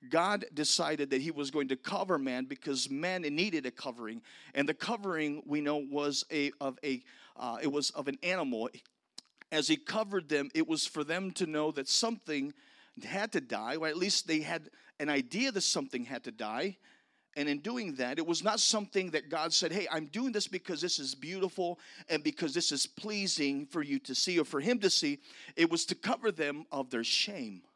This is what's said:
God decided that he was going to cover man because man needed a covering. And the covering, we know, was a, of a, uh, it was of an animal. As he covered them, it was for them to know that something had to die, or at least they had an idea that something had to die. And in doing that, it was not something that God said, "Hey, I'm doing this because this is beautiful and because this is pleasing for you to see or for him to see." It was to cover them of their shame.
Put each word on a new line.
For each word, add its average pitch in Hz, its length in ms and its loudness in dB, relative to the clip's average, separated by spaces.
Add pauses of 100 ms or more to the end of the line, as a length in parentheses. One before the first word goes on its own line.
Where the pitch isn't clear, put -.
God 185 440 4
decided 147 560 2
that 135 120 4
he 160 100 -2
was 139 200 -4
going 143 160 2
to 131 80 2
cover 185 420 0
man 131 280 -2
because 135 440 -4
man 175 340 -2
needed 156 420 0
a 123 60 -2
covering. 117 500 -8 (340)
And 143 140 2
the 151 40 0
covering, 160 720 -2
we 147 140 0
know, 147 320 0
was 143 400 0
a, 143 300 0
of 135 200 -4
a, 135 220 -2 (320)
uh, 120 260 -4
it 147 80 2
was 147 200 0
of 147 180 -6
an 135 160 -4
animal. 143 460 0 (840)
As 151 160 2
he 156 80 6
covered 196 540 -2
them, 143 260 2
it 160 100 4
was 156 220 0
for 156 160 -2
them 180 280 -2
to 185 140 0
know 156 260 0
that 135 180 -4
something 151 640 0 (500)
had 196 300 -4
to 170 80 2
die, 120 340 -4
or 160 120 -2
at 156 100 -2
least 185 280 2
they 160 140 2
had 156 300 -4 (320)
an 147 80 0
idea 147 420 2
that 196 80 -2
something 135 460 0
had 120 180 -8
to 123 80 -8
die. 117 460 -4 (580)
And 147 120 0
in 143 120 0
doing 208 360 -4
that, 131 220 -2
it 165 80 0
was 165 180 0
not 214 160 4
something 196 520 2
that 156 180 0
God 160 240 0
said, 165 180 2
"Hey, 185 200 0
I'm 156 160 -2
doing 233 240 -2
this 208 160 0
because 170 340 -4
this 175 160 0
is 131 160 -4
beautiful 175 680 -2 (300)
and 151 140 2
because 151 320 0
this 170 160 2
is 139 160 2
pleasing 156 800 -2
for 165 160 -2
you 139 160 0
to 131 160 -6
see 180 240 4
or 151 40 6
for 143 160 0
him 220 200 2
to 196 100 6
see." 143 300 2 (360)
It 165 140 6
was 165 160 2
to 170 100 -2
cover 220 360 0
them 151 400 -2
of 135 180 -2
their 120 140 0
shame. 117 580 0 (140)